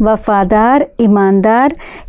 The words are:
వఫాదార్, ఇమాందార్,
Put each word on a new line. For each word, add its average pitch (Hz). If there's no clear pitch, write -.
వఫాదార్, 214
ఇమాందార్, 208